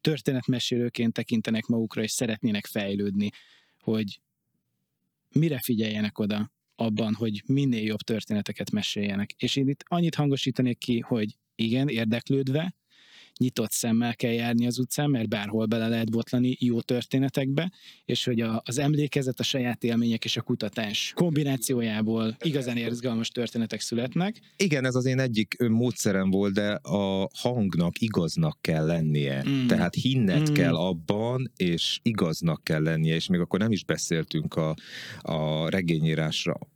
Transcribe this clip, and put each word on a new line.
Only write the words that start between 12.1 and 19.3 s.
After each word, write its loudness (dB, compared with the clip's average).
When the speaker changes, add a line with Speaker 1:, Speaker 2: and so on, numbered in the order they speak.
Speaker 1:
nyitott 0
szemmel 0
kell 0
járni 2
az 0
utcán, 0
mert 2
bárhol 0
bele 0
lehet 0
botlani 0
jó 2
történetekbe, 0
és -2
hogy 0
a, -2
az -4
emlékezet, 0